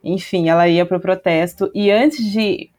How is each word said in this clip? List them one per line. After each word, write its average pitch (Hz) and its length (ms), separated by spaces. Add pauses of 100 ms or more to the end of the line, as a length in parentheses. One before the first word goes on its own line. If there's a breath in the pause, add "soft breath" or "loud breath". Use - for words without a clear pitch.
Enfim, 175 440
ela 170 220
ia 175 160
pro 180 160
protesto 185 720
e 202 180
antes 254 320
de 208 560